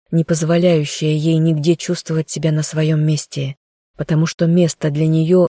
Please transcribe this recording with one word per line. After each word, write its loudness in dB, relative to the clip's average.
не 2
позволяющая 0
ей 0
нигде 2
чувствовать -6
себя -2
на 0
своём 0
месте, -4
потому 0
что -4
места 0
для 0
неё 2